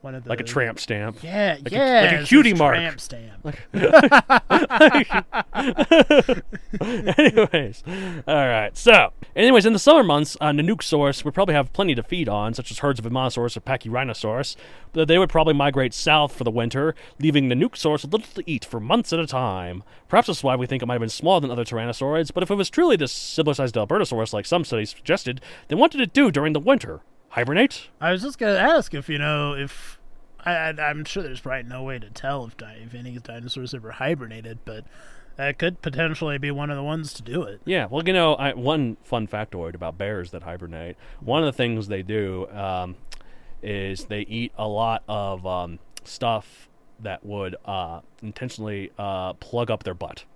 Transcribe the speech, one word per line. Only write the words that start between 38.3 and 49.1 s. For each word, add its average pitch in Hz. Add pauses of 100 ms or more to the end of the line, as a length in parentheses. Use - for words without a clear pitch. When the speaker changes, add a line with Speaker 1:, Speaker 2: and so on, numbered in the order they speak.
Speaker 2:
I, 135
one 127
fun 110
factoid 90
about 82
bears 98
that 85
hibernate, 85 (240)
one 131
of 160
the 139
things 113
they 101
do, 95
um, 92 (680)
is 98
they 104
eat 113
a 110
lot 110
of, 98
um, 87 (240)
stuff - (320)
that 104
would, 101
uh, 87 (200)
intentionally, 107
uh, 95